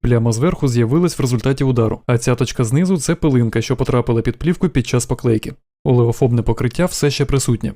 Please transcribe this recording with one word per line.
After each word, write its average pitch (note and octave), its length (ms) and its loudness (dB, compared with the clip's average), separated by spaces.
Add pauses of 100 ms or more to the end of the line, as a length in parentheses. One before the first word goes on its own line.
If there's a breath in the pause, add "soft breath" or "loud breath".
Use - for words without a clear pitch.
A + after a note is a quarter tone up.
Пляма A#2+ 300 2
зверху C#3+ 360 0
з'явилась B2 500 0
в D#3 40 -2
результаті C3+ 420 0
удару, A#2+ 420 0
а A#2+ 120 2
цяточка B2 460 0
знизу — F3 340 2
це E3 160 -2
пилинка, A#2+ 480 0
що B2+ 140 -2
потрапила A#2+ 460 0
під A#2 140 -2
плівку F3 320 -2
під C3+ 180 -2
час B2 200 -2
поклейки. A#2+ 480 -2 (300)
Олеофобне A#2+ 580 2
покриття B2 420 0
все D3+ 260 0
ще C#3+ 140 -2
присутнє. B2+ 520 -2